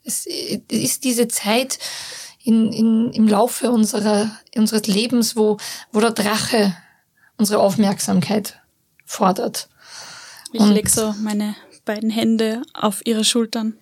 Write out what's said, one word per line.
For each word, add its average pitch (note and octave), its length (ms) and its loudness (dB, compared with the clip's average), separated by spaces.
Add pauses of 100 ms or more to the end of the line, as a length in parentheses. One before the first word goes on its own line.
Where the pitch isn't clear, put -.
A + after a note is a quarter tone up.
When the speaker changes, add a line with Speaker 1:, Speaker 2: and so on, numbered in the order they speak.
Speaker 1:
Es - 220 -8
ist A3+ 760 -6
diese A#3+ 240 0
Zeit A#3+ 500 -2 (640)
in, A3+ 300 2
in, A3+ 400 2
im A3 160 4
Laufe A3+ 420 2
unserer, G#3+ 600 2 (260)
unseres A3 300 2
Lebens, A3+ 500 0
wo, G#3+ 200 2 (360)
wo G#3+ 80 2
der A3+ 120 2
Drache G#3+ 640 0 (600)
unsere G#3 240 0
Aufmerksamkeit G3 1000 0 (460)
fordert. - 640 -2 (840)
Speaker 2:
Ich A3+ 80 -4
Speaker 1:
Und G#3 120 6
Speaker 2:
leg G#3+ 160 4
so A3 320 0
meine G#3 340 -2 (300)
beiden A3 260 -2
Hände A3+ 520 0 (100)
auf - 340 -2
ihre A3 180 0
Schultern A3+ 580 -2